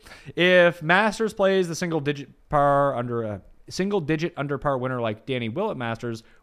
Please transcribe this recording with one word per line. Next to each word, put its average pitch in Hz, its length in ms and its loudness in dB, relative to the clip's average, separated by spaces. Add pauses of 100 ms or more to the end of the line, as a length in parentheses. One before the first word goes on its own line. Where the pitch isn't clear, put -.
(360)
If 175 460 4
Masters 202 520 2
plays 190 340 2
the 165 60 -6
single 165 260 -2
digit 143 280 -4 (200)
par 143 480 4
under 120 280 -4
a 104 180 -8 (260)
single 196 320 -2
digit 156 360 -2
under 143 220 -4
par 139 200 -2
winner 127 220 -4
like 110 260 -4
Danny 123 220 -4
Willett 175 280 -4
Masters, 117 460 -6 (200)